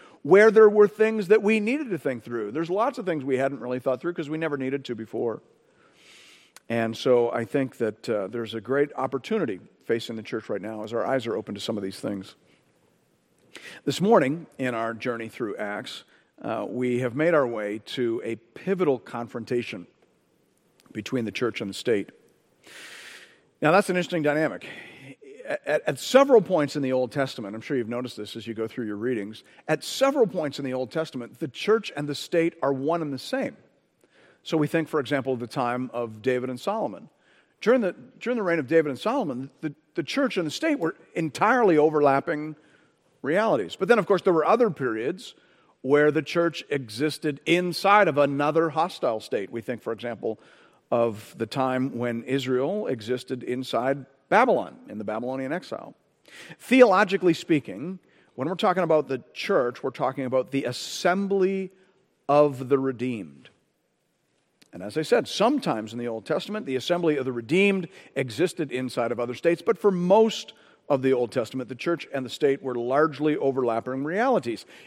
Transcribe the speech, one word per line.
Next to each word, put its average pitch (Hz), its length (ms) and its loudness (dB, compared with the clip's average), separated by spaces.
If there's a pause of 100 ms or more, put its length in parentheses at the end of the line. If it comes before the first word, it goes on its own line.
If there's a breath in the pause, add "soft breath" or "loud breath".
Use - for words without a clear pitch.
(220 loud breath)
where 202 300 10
there 214 180 12
were 208 180 8
things 214 420 0
that 214 120 8
we 214 180 4
needed 247 300 -2
to 180 80 -4
think 127 260 -4
through. 113 280 -6
There's 160 180 -4
lots 233 300 0
of 196 80 -8
things 156 180 -2
we 135 120 0
hadn't 139 240 -2
really 127 180 -4
thought 127 200 -2
through 175 140 -4
'cause 156 160 -8
we 156 80 -6
never 156 200 -4
needed 135 280 -4
to 123 100 -6
before. 113 460 -6 (1300 soft breath)
And 117 260 -2
so 120 360 2
I 117 140 -4
think 135 320 -4
that, 107 300 -4
uh, 104 200 -2
there's 113 260 -8
a 113 80 -8
great 139 340 0
opportunity 131 640 -4 (260)
facing 113 320 -4
the 107 60 -10
church 110 260 -8
right 101 120 -4
now 107 220 -10
as 110 100 -10
our 110 100 -2
eyes 113 220 -2
are 110 100 -4
open 104 200 -8
to 101 60 -12
some 113 160 -6
of 101 60 -8
these 95 160 -8
things. 101 360 -10 (1500 loud breath)
This 139 140 -2
morning, 170 460 4 (140)
in 127 160 -4
our 113 180 -2
journey 117 340 -6
through 110 300 -8
Acts, 101 460 -8 (380 soft breath)
uh, 110 280 -6
we 123 300 -2
have 123 160 -4
made 160 180 2
our 143 140 4
way 107 320 -6
to 117 440 -4
a 113 120 -6
pivotal 170 640 -2
confrontation 117 880 -8 (1080)
between 113 320 -6
the 104 60 -6
church 113 300 -4
and 101 80 -8
the 95 40 -10
state. - 380 -2 (1500 loud breath)
Now, 156 100 2
that's 196 180 4
an 180 80 0
interesting 170 260 -2
dynamic. 147 440 -2 (800 loud breath)
At, - 220 -8
at, 151 180 0
at 139 140 -4
several 269 420 6
points 156 360 0
in 143 40 -2
the 131 120 -2
Old 127 180 0
Testament, 120 440 -6
I'm 113 60 -12
sure 147 140 -6
you've 113 140 -2
noticed 120 260 -6
this 104 220 -12
as 107 100 -12
you 113 60 -6
go 110 140 -4
through 117 180 -8
your 104 100 -6
readings, 110 480 -4 (240 soft breath)
at 156 160 -2
several 269 440 2
points 156 300 -6
in 147 60 -8
the 127 100 -4
Old 127 160 -4
Testament, 127 500 -8
the 156 100 -6
church - 480 0
and 143 100 -4
the 143 80 -6
state 170 460 0
are 139 100 2
one 143 300 -2
and 147 100 -6
the 135 80 -8
same. - 380 -6 (880 soft breath)
So - 140 -2
we 151 100 2
think, 165 200 0
for 151 140 -2
example, 131 320 -2
of 120 60 -4
the 120 80 -8
time 123 460 -4
of 113 280 -8
David 127 280 0
and 123 100 -8
Solomon. 175 500 -6 (500 soft breath)
During 240 220 4
the, 185 140 -2 (240)
during 240 180 -4
the 214 60 -2
reign 170 160 2
of 131 80 -4
David 151 220 4
and 123 100 -6
Solomon, 151 500 -4 (100)
the, 151 140 -6 (220)
the 170 80 -2
church 262 320 -2
and 170 120 0
the 143 40 -6
state 311 280 -2
were - 160 -4 (200)
entirely 190 640 4
overlapping 151 800 4 (640 soft breath)
realities. 151 560 0
But 185 100 -2
then, 233 100 6
of 185 100 0
course, 185 160 2
there 185 100 4
were 156 100 4
other 214 280 4
periods 131 640 -4 (480 soft breath)
where 147 280 6
the 147 120 2
church 170 460 -2
existed 139 760 -4
inside 180 640 4
of 139 80 -2
another 147 540 2
hostile 147 500 -2
state. 104 300 -6
We 117 100 -8
think, 120 220 -8
for 113 100 -4
example, 113 460 -8 (500 soft breath)
of 117 480 0
the 113 80 -4
time 131 540 -2
when 117 240 -4
Israel 135 640 -2
existed 123 560 -6
inside 127 640 -4 (200)
Babylon, 175 480 2 (140)
in 104 80 -12
the 107 60 -8
Babylonian 127 500 -6
exile. - 400 -10 (640 loud breath)
Theologically 190 800 6
speaking, 151 640 -4 (340 soft breath)
when 135 160 -4
we're 185 60 -6
talking 185 280 2
about 156 240 2
the 135 160 -6 (100)
church, 131 500 0
we're 143 80 -4
talking 135 340 -4
about 127 240 0
the 139 160 -2
assembly 190 1080 -2 (560 soft breath)
of 139 420 4
the 139 100 4
redeemed. 113 720 -6 (1200)
And 87 80 -14
as 104 160 -8
I 160 60 0
said, 202 240 2
sometimes 160 640 0
in 120 60 -8
the 120 80 -6
Old 113 180 -8
Testament, 190 400 -4
the 135 100 -4
assembly 165 420 0
of 131 80 -2
the 131 60 -4
redeemed 175 560 0 (280 loud breath)
existed 139 560 -2
inside 123 400 -2
of 113 80 -4
other 120 160 -4
states, 170 280 2
but 214 140 0
for 202 140 4
most 190 640 4 (360 soft breath)
of 131 140 2
the 131 100 4
Old 120 180 0
Testament, 123 380 -4
the 127 60 -12
church 170 380 -4
and 135 120 -6
the 117 40 -12
state 139 320 2
were 131 140 -4
largely 143 640 2
overlapping 127 640 0
realities. 175 640 -2 (220 loud breath)